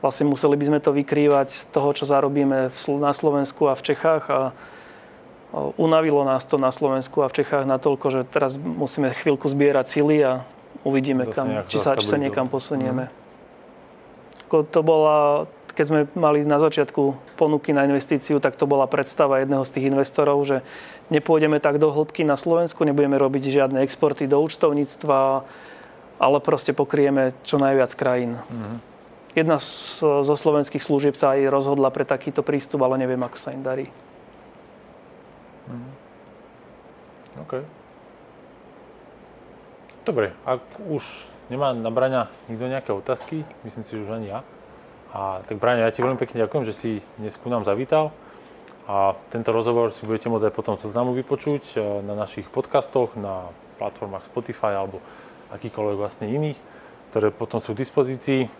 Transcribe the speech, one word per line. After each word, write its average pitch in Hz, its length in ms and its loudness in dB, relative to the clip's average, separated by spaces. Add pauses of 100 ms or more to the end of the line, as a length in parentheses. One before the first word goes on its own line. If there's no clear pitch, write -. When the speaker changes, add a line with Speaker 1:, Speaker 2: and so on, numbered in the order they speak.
Speaker 1:
vlastne 147 240 0
museli 143 320 2
by 143 80 0
sme 147 160 2
to 147 160 2
vykrývať 143 560 2
z - 160 -6
toho, 143 240 0
čo 143 160 -4
zarobíme 139 640 2
v - 40 -16
Sl-, 143 200 -4
na 143 160 0
Slovensku 143 560 0
a 135 80 2
v - 80 -16
Čechách 156 480 0
a, 131 240 -2 (960)
o, 143 240 -6
unavilo 160 480 4
nás 135 240 0
to 156 80 2
na 131 160 2
Slovensku 135 480 -2
a 139 80 2
v 139 160 0
Čechách 139 240 0
natoľko, 135 400 0
že 131 160 0
teraz 135 320 -2
musíme 139 560 -2
chvíľku 139 320 0
zbierať 139 480 2
sily 151 320 4
a 127 240 -2 (400)
uvidíme, 131 400 0
Speaker 2:
Zase 110 80 -6
Speaker 1:
kam, 135 160 -2
Speaker 2:
nejak 104 160 -4
Speaker 1:
či - 80 -4
sa, 110 240 2
či 104 80 0
sa - 80 4
Speaker 2:
zastabilizovať. 143 80 0
Speaker 1:
niekam 135 240 -2
posunieme. 131 560 -2
Speaker 2:
Mhm. - 160 -18 (1300)
Speaker 1:
Ako - 80 2 (120)
to 170 160 4
bola, 151 600 4 (260)
keď 156 160 0
sme 156 120 4 (120)
mali 151 320 2
na 147 160 4
začiatku 143 560 2 (240)
ponuky 151 320 2
na 139 160 4
investíciu, 139 480 0
tak 135 240 0
to 147 80 2
bola 139 160 4
predstava 139 560 2
jedného 135 240 2
z 131 80 -8
tých 135 160 0
investorov, 143 560 2
že 139 160 0 (480)
nepôjdeme 156 540 2
tak 147 180 2
do 156 80 6
hĺbky 156 380 0
na 143 100 2
Slovensku, 165 480 0
nebudeme 143 320 2
robiť 135 320 2
žiadne 135 320 2
exporty 139 480 0
do 143 140 4
účtovníctva, 143 1040 0 (720)
ale 139 240 4
proste 139 320 0
pokryjeme 139 560 2 (140)
čo - 160 -2
najviac 135 320 2
krajín. 123 400 -2 (160)
Speaker 2:
Mhm. 113 400 -12 (420)
Speaker 1:
Jedna 160 240 2
z, - 480 -6
zo 143 320 4
slovenských 147 480 0
služieb 143 320 2
sa 139 160 4
aj 139 160 2
rozhodla 139 400 2
pre 139 160 -2
takýto 139 400 -2
prístup, 143 400 -2
ale 131 160 0
neviem, 127 240 -2
ako - 160 -12
sa 131 160 -10
im 135 80 -12
darí. 135 240 -6 (1800)
Speaker 2:
Mhm. 123 180 -14 (1500)
OK. 78 120 -12 (2500)
Dobre, 113 400 -2
ak 127 160 -2 (240)
už - 480 -10 (160)
nemá 135 240 -2
na 113 160 -4
Braňa 127 400 0 (240)
nikto 117 160 -8
nejaké 135 240 -6
otázky, 135 560 -6 (160)
myslím 113 240 -14
si, 113 80 -12
že 107 80 -8
už 101 160 -10
ani 107 160 -10
ja. - 80 -12 (720)
A 95 320 -6
tak 110 80 -8
Braňo, 117 320 2
ja 110 40 -2
ti 123 120 -4
veľmi 127 160 -2
pekne 117 240 -2
ďakujem, 131 240 -4
že 107 80 -8
si 117 140 -6 (260)
dnes 107 240 -10
ku - 80 -10
nám 120 160 -2
zavítal. 135 480 0 (720)
A 98 320 0 (160)
tento 117 160 -4
rozhovor 117 480 0
si - 80 -14
budete 110 240 -4
môcť 110 240 0
aj - 40 -16
potom 110 200 -4
zo 107 160 -12
Zoznamu 123 240 -2
vypočuť, 139 460 -4 (100)
e, 120 80 -4 (240)
na 104 80 -8
našich 104 400 -8
podcastoch, - 640 -2
na 95 320 -8 (320)
platformách 98 480 -10
Spotify 110 480 -4
alebo 95 240 -8 (520)
akýkoľvek 104 440 -6
vlastne 104 320 -8
iných, 147 320 -4 (520)
ktoré 107 200 0
potom 113 320 -6
sú - 80 -8
k 107 80 -6
dispozícii. 131 600 0 (180)